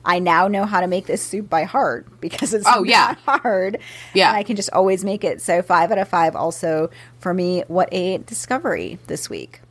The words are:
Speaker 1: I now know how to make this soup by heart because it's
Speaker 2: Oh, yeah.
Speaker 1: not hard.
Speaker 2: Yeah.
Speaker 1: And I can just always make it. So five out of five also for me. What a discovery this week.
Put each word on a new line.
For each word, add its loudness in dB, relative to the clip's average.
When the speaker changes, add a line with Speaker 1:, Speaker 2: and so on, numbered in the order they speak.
Speaker 1:
I 2
now 4
know 0
how 0
to 0
make -2
this -2
soup -8
by 0
heart -2
because -6
it's 0
Speaker 2:
Oh, 4
yeah. 4
Speaker 1:
not 2
hard. 0
Speaker 2:
Yeah. 6
Speaker 1:
And 2
I -2
can -4
just -6
always 2
make -4
it. -4
So 0
five 2
out 2
of -2
five 0
also -2
for -2
me. 0
What 0
a -2
discovery -6
this -8
week. -14